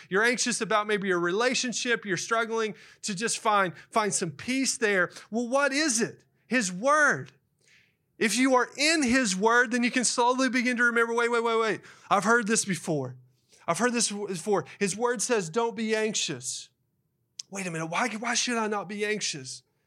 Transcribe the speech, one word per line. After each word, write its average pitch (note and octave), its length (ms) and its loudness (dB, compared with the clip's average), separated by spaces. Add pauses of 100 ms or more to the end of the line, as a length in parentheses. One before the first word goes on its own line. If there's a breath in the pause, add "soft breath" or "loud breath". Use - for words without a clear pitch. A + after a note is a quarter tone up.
you're F#3+ 140 2
anxious A#3+ 380 0
about G#3 260 0
maybe G3+ 220 0
your F3+ 120 2
relationship, A3+ 840 0
you're F#3+ 120 -2
struggling A3+ 580 -2 (280 loud breath)
to G#3 120 -4
just G#3 240 -4
find, G3+ 340 2 (180 loud breath)
find G#3+ 220 0
some F3 180 -2
peace C4 460 -2
there. G3 340 2 (200 loud breath)
Well, A#3 180 -2
what C4+ 240 0
is C4+ 280 0
it? E3+ 180 -4 (280)
His G#3+ 260 0
word. A3+ 600 2 (840 soft breath)
If G#3 180 0
you C4 180 4
are A#3+ 220 2
in D#4 260 2
his A#3+ 340 2
word, A#3 340 4
then A#3+ 120 0
you A#3+ 80 2
can B3+ 140 0
slowly B3+ 440 2
begin B3 300 0
to A#3+ 60 4
remember, A#3 300 2
"Wait, A#3 160 0
wait, A#3 140 0
wait, A3+ 160 2
wait. A3 200 0 (280 loud breath)
I've F#3+ 160 2
heard A#3 220 4
this A3 180 0
before. D3+ 520 -4 (520 soft breath)
I've E3 100 0
heard A#3+ 140 2
this A#3 180 0
before. G3+ 540 -2 (140 loud breath)
His G3 180 -2
word A#3+ 240 0
says, G#3 300 0
'Don't A#3 260 -2
be A3 180 -2
anxious.'" G#3 720 -2 (840)
Wait G3 160 -8
a F3 40 -6
minute, D#3+ 160 -6
why, F3+ 220 -2
why A3+ 260 -4
should A#3 220 -2
I A3+ 100 -2
not G#3 220 -4
be G#3 160 -6
anxious? F3 580 -6 (240)